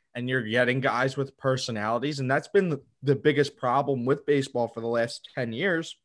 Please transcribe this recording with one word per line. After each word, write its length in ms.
and 140
you're 140
getting 380
guys 360
with 220
personalities. 840
And 100
that's 180
been 200
the, 140
the 140
biggest 400
problem 480
with 220
baseball 420
for 120
the 60
last 480
ten 180
years 520